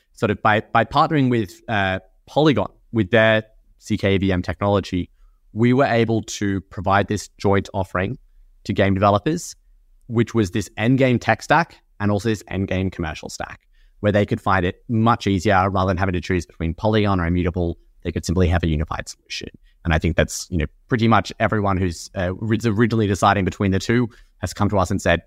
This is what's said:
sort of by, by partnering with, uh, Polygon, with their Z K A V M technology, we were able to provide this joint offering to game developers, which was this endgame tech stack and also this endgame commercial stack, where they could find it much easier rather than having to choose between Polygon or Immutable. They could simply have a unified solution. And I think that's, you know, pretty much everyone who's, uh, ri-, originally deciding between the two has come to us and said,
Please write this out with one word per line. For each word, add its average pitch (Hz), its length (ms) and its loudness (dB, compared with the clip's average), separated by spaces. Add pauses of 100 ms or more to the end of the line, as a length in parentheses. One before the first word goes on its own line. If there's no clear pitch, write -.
(140)
sort - 160 -2
of 101 120 -2
by, 110 200 4
by 117 240 0
partnering 147 440 2
with, 117 380 -2
uh, 98 320 -2 (280)
Polygon, 143 440 2 (200)
with 110 200 0
their 110 320 4 (380)
Z 107 160 -4
K 98 180 2
A - 20 4
V 95 140 0
M 90 100 0
technology, 95 680 -2 (420)
we 120 220 2
were 135 120 4
able 113 380 0
to 98 380 -4
provide 98 460 0
this 104 300 -6
joint 98 360 0
offering 98 440 -4 (460)
to - 80 -4
game 98 220 2
developers, 104 600 0 (520)
which 113 260 0
was 107 180 0
this 104 260 -4
endgame 127 420 2
tech - 240 0
stack - 380 0 (180)
and 104 120 0
also 104 180 -2
this 107 140 -2
endgame 92 480 -4
commercial 82 380 -8
stack, - 380 -14 (320)
where 104 120 0
they 104 140 2
could - 140 -4
find 95 260 0
it - 220 -6
much 113 400 0
easier 98 420 2
rather 95 200 0
than 92 80 0
having 95 160 -2
to 87 80 -2
choose 87 240 -2
between 82 280 -6
Polygon 104 460 0
or 85 60 0
Immutable. 87 520 -2 (260)
They 87 80 -6
could - 140 -6
simply 90 220 2
have 85 160 0
a 85 40 0
unified 80 420 -4
solution. - 400 -14 (340)
And 85 100 0
I 78 60 2
think 82 160 0
that's, - 340 -2
you 90 80 -4
know, 76 80 0 (220)
pretty 117 220 0
much 104 320 2
everyone 101 340 0
who's, 90 400 -4
uh, 92 200 -4
ri-, 110 280 -2
originally 113 440 2
deciding 101 360 2
between 95 280 0
the 95 80 0
two 117 300 0 (280)
has - 160 -8
come 101 160 0
to 104 80 -2
us 92 140 2
and 95 100 -2
said, 87 240 2